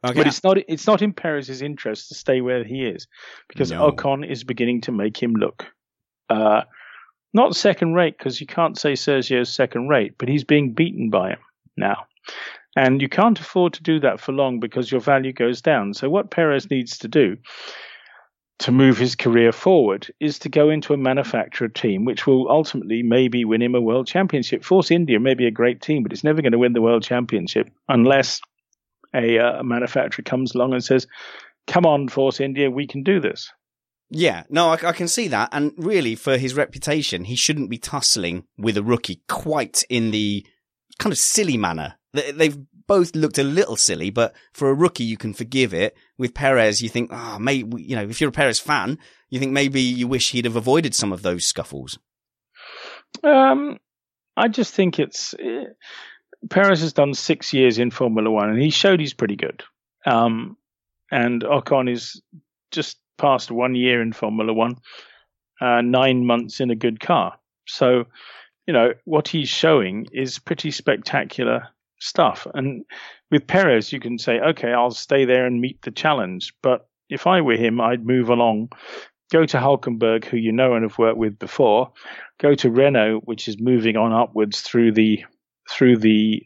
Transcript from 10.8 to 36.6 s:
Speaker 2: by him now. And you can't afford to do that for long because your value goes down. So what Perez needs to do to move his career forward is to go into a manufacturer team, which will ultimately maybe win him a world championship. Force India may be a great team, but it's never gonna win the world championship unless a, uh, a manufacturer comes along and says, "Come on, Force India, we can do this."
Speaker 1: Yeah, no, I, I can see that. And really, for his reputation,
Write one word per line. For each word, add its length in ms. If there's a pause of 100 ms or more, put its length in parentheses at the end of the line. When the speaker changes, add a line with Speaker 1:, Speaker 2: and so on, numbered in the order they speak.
Speaker 2:
by 200
him 80 (380)
now. 300 (680)
And 260
you 60
can't 320
afford 340
to 80
do 180
that 200
for 120
long 280
because 320
your 80
value 320
goes 300
down. 320
So 160
what 200
Perez 400
needs 280
to 100
do 300 (1200)
to 140
move 260
his 180
career 360
forward 580 (100)
is 200
to 100
go 200
into 240
a 40
manufacturer 680
team, 360
which 220
will 240
ultimately 520
maybe 420
win 180
him 120
a 60
world 260
championship. 560
Force 280
India 280
may 160
be 120
a 40
great 320
team, 200
but 100
it's 120
never 180
gonna 160
win 160
the 80
world 200
championship 680 (200)
unless 520 (760)
a, 240
uh, 220
a 40
manufacturer 580
comes 320
along 200
and 100
says, 220 (600)
"Come 200
on, 220
Force 320
India, 300
we 160
can 160
do 180
this." 300 (600)
Speaker 1:
Yeah, 400
no, 180
I, 60 (140)
I 40
can 160
see 200
that. 240
And 260
really, 360
for 220
his 180
reputation, 720